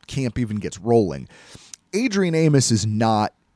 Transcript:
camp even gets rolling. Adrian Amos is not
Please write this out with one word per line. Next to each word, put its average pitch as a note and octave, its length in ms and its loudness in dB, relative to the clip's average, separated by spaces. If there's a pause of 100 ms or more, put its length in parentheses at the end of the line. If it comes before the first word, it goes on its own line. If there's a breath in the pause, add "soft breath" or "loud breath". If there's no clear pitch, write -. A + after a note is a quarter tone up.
camp C3 280 -6
even G#2+ 200 -4
gets F#2 240 -10
rolling. F#2+ 480 0 (640 loud breath)
Adrian G3 420 0
Amos D3 380 4
is G#2+ 120 0
not G#2+ 500 0 (220)